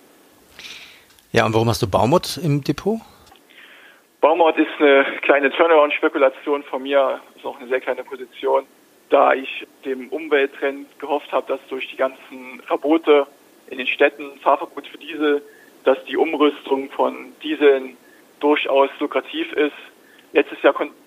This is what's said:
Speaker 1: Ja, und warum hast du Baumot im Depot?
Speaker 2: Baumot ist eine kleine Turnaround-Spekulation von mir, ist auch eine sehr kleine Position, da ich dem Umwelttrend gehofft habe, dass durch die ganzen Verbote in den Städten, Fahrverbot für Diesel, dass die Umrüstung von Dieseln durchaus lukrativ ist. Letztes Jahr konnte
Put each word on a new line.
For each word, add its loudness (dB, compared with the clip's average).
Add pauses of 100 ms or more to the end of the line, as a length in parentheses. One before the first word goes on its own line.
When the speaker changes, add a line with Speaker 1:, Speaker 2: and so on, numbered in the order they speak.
(1300)
Speaker 1:
Ja, 2
und -2
warum 2
hast -2
du -2
Baumot 0
im 0
Depot? -4 (1200)
Speaker 2:
Baumot 4
ist 0 (100)
eine 6 (160)
kleine 2
Turnaround-Spekulation 2
von -10
mir, 0 (160)
ist -20
auch -12
eine -18
sehr -4
kleine -8
Position, -4 (440)
da 4
ich -6 (160)
dem -8
Umwelttrend -4 (120)
gehofft -6
habe, -4
dass -6 (100)
durch -10
die -16
ganzen -8
Verbote 2 (400)
in -14
den -6
Städten, -2
Fahrverbot -2
für -20
Diesel, -2 (420)
dass 0
die -6
Umrüstung 0
von -4 (100)
Dieseln 2 (420)
durchaus 2 (100)
lukrativ -6
ist. -2 (580)
Letztes 0
Jahr 6
konnte -6 (140)